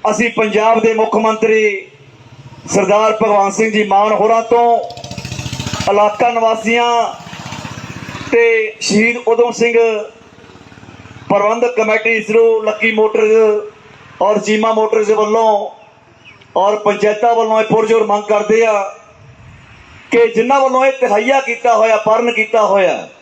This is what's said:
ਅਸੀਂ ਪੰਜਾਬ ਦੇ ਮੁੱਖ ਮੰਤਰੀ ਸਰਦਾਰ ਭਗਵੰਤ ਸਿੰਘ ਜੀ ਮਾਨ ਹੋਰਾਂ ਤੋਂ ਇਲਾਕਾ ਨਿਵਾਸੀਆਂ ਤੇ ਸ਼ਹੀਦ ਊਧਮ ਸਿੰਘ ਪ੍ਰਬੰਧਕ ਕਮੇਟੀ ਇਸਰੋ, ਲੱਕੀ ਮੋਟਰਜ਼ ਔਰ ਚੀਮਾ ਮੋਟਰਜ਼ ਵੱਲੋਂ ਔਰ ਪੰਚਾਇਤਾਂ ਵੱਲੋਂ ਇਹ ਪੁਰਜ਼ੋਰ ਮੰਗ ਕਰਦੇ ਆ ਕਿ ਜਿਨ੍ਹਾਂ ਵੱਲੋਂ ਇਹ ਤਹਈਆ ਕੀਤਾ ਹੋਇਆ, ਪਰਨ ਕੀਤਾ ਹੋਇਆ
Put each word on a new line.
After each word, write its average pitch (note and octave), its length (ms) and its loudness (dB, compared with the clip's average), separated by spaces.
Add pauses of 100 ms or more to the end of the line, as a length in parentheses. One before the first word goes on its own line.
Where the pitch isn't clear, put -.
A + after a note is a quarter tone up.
(120)
ਅਸੀਂ A#3 180 -2
ਪੰਜਾਬ G#3+ 500 0
ਦੇ A3+ 140 2
ਮੁੱਖ A3 220 0
ਮੰਤਰੀ A3 720 0 (840)
ਸਰਦਾਰ G#3 500 2
ਭਗਵੰਤ G3+ 300 2
ਸਿੰਘ A3 180 -2
ਜੀ G#3 120 0
ਮਾਨ G3+ 280 2
ਹੋਰਾਂ A3+ 300 2
ਤੋਂ A#3 380 2 (1080)
ਇਲਾਕਾ G#3 400 0
ਨਿਵਾਸੀਆਂ A3+ 840 0 (1160)
ਤੇ A3+ 500 0
ਸ਼ਹੀਦ A3+ 360 0 (100)
ਊਧਮ A#3 240 2
ਸਿੰਘ A3+ 520 0 (1300)
ਪ੍ਰਬੰਧਕ A3+ 460 0
ਕਮੇਟੀ G#3+ 340 0
ਇਸਰੋ, A3 520 2
ਲੱਕੀ G#3+ 300 -2
ਮੋਟਰਜ਼ G#3+ 720 2 (600)
ਔਰ G#3 180 2
ਚੀਮਾ G#3+ 340 0
ਮੋਟਰਜ਼ G#3+ 380 0
ਵੱਲੋਂ G#3+ 580 0 (880)
ਔਰ G3+ 180 2
ਪੰਚਾਇਤਾਂ G#3 600 0
ਵੱਲੋਂ A3 240 0
ਇਹ A3 60 0
ਪੁਰਜ਼ੋਰ A3 380 0
ਮੰਗ G#3 200 -2
ਕਰਦੇ G#3+ 420 0
ਆ G3+ 300 -2 (1160)
ਕਿ A#3 160 4
ਜਿਨ੍ਹਾਂ B3 340 0
ਵੱਲੋਂ C4 240 2
ਇਹ C4+ 60 4
ਤਹਈਆ B3 500 0
ਕੀਤਾ A#3 340 0
ਹੋਇਆ, A3 220 2
ਪਰਨ A3+ 360 0
ਕੀਤਾ A3 320 0
ਹੋਇਆ E3+ 420 0 (140)